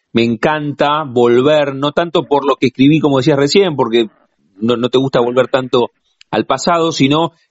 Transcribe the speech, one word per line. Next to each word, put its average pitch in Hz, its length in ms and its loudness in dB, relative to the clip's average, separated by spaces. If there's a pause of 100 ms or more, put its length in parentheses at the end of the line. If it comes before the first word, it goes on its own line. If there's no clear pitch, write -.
(120)
me 117 100 0
encanta 147 800 -2
volver", 131 680 2
no 139 160 -4
tanto 170 340 -2
por 139 240 0
lo 135 60 0
que - 120 -2
escribí, 143 340 2
como 143 160 0
decías 139 220 2
recién, 156 360 2
porque 117 320 0 (540)
no, 117 160 0
no 120 140 -4
te 131 80 0
gusta 135 220 0
volver 123 280 0
tanto 127 400 -2 (420)
al - 160 -2
pasado, 165 440 0
sino 151 400 0 (200)